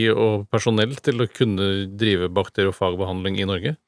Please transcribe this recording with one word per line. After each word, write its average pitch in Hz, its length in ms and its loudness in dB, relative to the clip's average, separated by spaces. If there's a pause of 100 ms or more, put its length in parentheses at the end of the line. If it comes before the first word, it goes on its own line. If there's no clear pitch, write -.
og 107 400 2
personell 113 560 0
til 123 160 0
å 113 80 0
kunne 98 560 0 (100)
drive 101 380 2
bakteriofagbehandling 92 1080 -2
i 98 80 -2
Norge? 98 300 -4 (100)